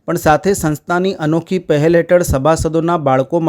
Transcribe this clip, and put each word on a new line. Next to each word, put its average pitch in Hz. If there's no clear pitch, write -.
પણ 165
સાથે 151
સંસ્થાની 175
અનોખી 165
પહેલ 165
હેઠળ 175
સભાસદોના 160
બાળકો 135